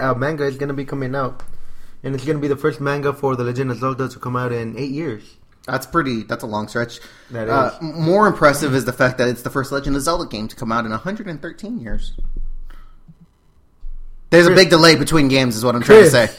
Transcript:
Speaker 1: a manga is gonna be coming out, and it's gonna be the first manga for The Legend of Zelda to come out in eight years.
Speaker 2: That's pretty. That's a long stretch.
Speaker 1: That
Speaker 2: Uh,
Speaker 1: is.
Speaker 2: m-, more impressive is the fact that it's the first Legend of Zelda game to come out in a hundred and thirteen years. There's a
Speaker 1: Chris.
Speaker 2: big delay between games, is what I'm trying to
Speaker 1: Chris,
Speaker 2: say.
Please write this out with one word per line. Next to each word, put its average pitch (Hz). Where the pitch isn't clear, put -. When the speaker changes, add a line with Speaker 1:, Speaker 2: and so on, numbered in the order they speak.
Speaker 1:
a 131
manga 143
is 135
gonna 143
be 139
coming 135
out, 135
and 135
it's 127
gonna 151
be 143
the 139
first 143
manga 143
for 135
The 123
Legend 127
of 113
Zelda 131
to 127
come 123
out 123
in 113
eight 135
years. 139
Speaker 2:
That's 131
pretty. 131
That's 117
a 135
long 107
stretch. 117
Speaker 1:
That 113
Speaker 2:
Uh, 131
Speaker 1:
is. -
Speaker 2:
m-, 160
more 190
impressive 147
is 131
the 123
fact 127
that 123
it's 120
the 127
first 135
Legend 139
of 139
Zelda 170
game 110
to -
come 113
out 117
in 113
a 110
hundred 196
and 160
thirteen 202
years. 107
There's 170
a 180
Speaker 1:
Chris. 185
Speaker 2:
big 175
delay 165
between 143
games, 131
is 110
what 120
I'm 120
trying 208
to 160
Speaker 1:
Chris, 120
Speaker 2:
say. -